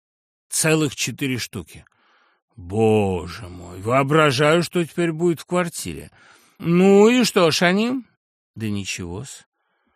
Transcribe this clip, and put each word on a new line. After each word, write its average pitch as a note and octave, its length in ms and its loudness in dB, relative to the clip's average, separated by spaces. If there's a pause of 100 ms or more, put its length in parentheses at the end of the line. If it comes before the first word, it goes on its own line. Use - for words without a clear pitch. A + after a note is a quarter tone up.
(500)
Целых D#3 460 0
четыре C3 420 -6
штуки». - 480 -12 (680)
«Боже F#2+ 920 0
мой, F#2+ 340 -18
воображаю, D3 840 2
что F3 200 -4
теперь E3 280 -4
будет E3 280 -2
в - 60 -18
квартире. E3 680 -6 (480)
Ну F#3+ 480 6
и B3 160 4
что F3 280 2
ж - 100 -2
они?» A3 420 0 (520)
«Да A2 120 -8
ничего-с». G2 800 -10 (500)